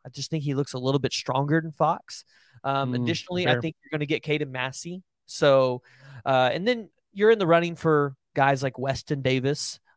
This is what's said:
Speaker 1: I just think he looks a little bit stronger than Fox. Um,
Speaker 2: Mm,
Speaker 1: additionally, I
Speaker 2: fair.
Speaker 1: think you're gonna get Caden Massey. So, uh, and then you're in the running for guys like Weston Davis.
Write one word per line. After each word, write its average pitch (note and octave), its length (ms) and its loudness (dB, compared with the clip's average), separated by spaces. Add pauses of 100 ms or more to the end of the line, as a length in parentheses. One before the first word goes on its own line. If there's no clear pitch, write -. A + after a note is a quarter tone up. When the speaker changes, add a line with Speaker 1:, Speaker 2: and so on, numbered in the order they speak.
Speaker 1:
I C3+ 60 -18
just - 220 -12
think D#3+ 120 -4
he C#3 120 -2
looks C#3+ 180 -2
a B2+ 60 -8
little C3+ 200 0
bit B2+ 140 -4
stronger C#3+ 480 0
than D#3+ 120 -8
Fox. - 520 -2 (380)
Um, C#3 300 -2
Speaker 2:
Mm, B2 100 -2
Speaker 1:
additionally, F3 440 -4
I D#3+ 40 2
Speaker 2:
fair. A#2+ 100 0
Speaker 1:
think D#3+ 220 -6
you're - 120 -6
gonna D3 120 -4
get D3 160 -2
Caden D3 260 -2
Massey. C3 540 -8 (240)
So, C3 560 4 (420)
uh, C3 260 4
and F3+ 160 -4
then A#3 220 -2 (220)
you're G3+ 180 4
in A3+ 100 6
the F#3+ 60 0
running E3+ 300 4
for D3 400 2 (180)
guys C#3 300 2
like C3 160 -4
Weston C3+ 420 -4
Davis. C3 580 -2 (180)